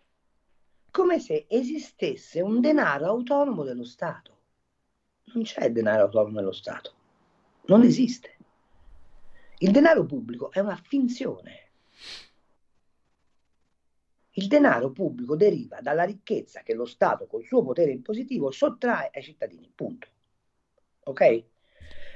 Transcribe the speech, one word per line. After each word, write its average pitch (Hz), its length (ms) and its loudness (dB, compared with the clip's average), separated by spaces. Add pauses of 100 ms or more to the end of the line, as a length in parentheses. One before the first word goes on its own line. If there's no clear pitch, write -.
(920)
Come 349 280 2
se 151 280 -4
esistesse 240 960 -4
un 214 200 0
denaro 214 440 2
autonomo 247 580 0
dello 123 220 -8
Stato. - 520 -12 (960)
Non 233 100 -2
c'è - 280 -2
denaro 107 320 2
autonomo 107 360 0
dello 95 120 -4
Stato. - 420 -14 (720)
Non 220 180 8
esiste. - 520 2 (1200)
Il 185 120 2
denaro 277 340 6
pubblico 120 460 -10
è 185 80 -4
una 202 160 -2
finzione. 247 920 -6 (2750)
Il 196 120 -6
denaro 175 440 2
pubblico 160 440 -6
deriva 160 460 0
dalla 151 220 -2
ricchezza - 580 -8
che - 120 -6
lo 117 120 -6
Stato 127 420 -2
col - 160 -10
suo 247 200 2
potere 170 280 0
impositivo 214 600 -6
sottrae 233 640 -2
ai 139 100 -12
cittadini, - 500 -14
punto. - 340 -12 (960)
Ok? 135 400 4 (720)